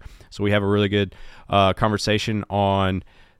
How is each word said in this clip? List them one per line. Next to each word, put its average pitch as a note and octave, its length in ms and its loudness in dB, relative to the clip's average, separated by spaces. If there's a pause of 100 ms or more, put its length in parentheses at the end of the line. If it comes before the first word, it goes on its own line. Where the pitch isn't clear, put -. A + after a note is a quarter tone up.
(300)
So - 160 -6
we G2+ 60 0
have G#2 120 2
a - 20 -2
really G#2 220 2
good, G2 260 0 (360)
uh, G2 240 4
conversation G#2+ 760 -2
on G2 540 0 (360)